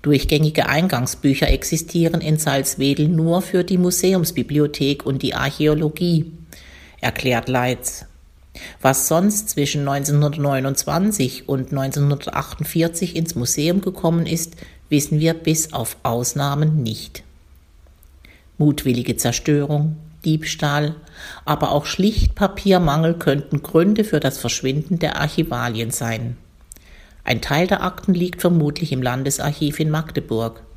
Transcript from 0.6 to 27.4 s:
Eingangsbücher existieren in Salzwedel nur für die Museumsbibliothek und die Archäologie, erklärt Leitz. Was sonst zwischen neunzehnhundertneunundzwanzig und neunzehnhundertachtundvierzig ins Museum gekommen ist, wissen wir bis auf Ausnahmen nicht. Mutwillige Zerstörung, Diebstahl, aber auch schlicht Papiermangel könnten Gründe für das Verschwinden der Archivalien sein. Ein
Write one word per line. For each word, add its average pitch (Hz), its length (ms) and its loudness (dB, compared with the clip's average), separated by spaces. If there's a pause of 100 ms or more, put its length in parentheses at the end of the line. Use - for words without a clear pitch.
Eingangsbücher 139 800 0
existieren 165 720 0
in 156 160 0
Salzwedel 139 720 0
nur 165 340 2
für 180 220 0
die 180 140 0
Museumsbibliothek 151 1300 0
und 135 180 -2
die 131 100 -2
Archäologie, 151 960 0 (720)
erklärt 123 480 -2
Leitz. 127 560 -2 (760)
Was 135 260 2
sonst 202 420 2
zwischen 143 340 -2
neunzehnhundertneunundzwanzig 143 1600 0
und 131 240 -2
neunzehnhundertachtundvierzig 147 1400 -2
ins 165 200 -4
Museum 147 460 0
gekommen 170 440 0
ist, - 300 -4 (340)
wissen 151 300 2
wir 165 140 2
bis 160 400 -2
auf 127 300 -6
Ausnahmen 143 800 0
nicht. - 400 -8 (1300)
Mutwillige 127 580 2
Zerstörung, 147 840 0 (280)
Diebstahl, 156 680 -2 (500)
aber 151 260 0
auch 147 140 2
schlicht - 500 2
Papiermangel 175 800 4
könnten 147 500 0
Gründe 202 400 4
für 160 160 0
das 131 180 0
Verschwinden 139 640 -2
der 147 200 -2
Archivalien 120 720 -2
sein. 117 440 -4 (880)
Ein 117 180 -2